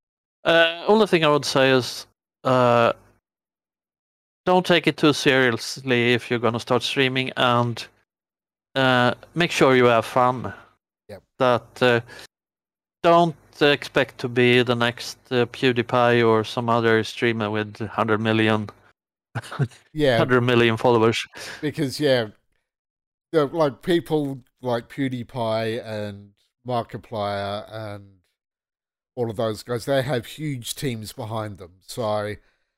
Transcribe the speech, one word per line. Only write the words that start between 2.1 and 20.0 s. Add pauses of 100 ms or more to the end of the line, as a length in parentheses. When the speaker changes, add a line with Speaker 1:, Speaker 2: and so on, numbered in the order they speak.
Speaker 1:
uh, (1500)
don't
take
it
too
seriously
if
you're
gonna
start
streaming,
and, (880)
uh, (220)
make
sure
you
have
fun. (540)
Speaker 2:
Yep. (160)
Speaker 1:
That,
uh, (1040)
don't (260)
expect
to
be
the
next, (140)
uh,
PewDiePie
or
some
other
streamer
with
hundred
million (680)
<laughs> (260)
Speaker 2:
Yeah.